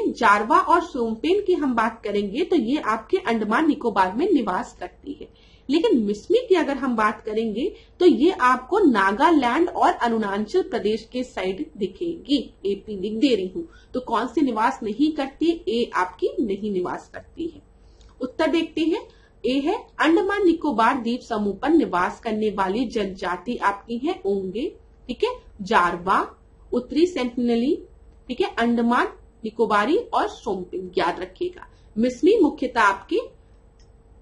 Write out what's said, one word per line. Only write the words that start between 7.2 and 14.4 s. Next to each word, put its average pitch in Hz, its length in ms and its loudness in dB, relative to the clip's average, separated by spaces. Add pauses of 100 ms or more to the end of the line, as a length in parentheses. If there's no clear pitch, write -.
करेंगे 220 420 -2 (360)
तो 359 60 6
ये 285 260 6
आपको 254 480 0
नागालैंड 262 880 4
और 269 240 2
अरुणाचल 214 720 0
प्रदेश 214 480 -4
के 254 120 -4
साइड 190 400 -6 (120)
दिखेगी। 190 640 -2 (280)
एपी 202 320 -6
लिख 208 160 -6
दे 240 200 2
रही 185 140 -2
हूँ, 165 180 -10 (280)
तो 254 80 -4
कौन 226 240 -2
सी 320 160 -4